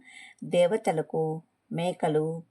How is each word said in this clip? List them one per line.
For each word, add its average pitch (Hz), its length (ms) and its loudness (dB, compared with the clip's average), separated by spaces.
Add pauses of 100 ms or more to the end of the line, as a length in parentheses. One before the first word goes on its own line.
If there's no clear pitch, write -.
(440)
దేవతలకు 160 1000 0 (300)
మేకలు, 165 800 0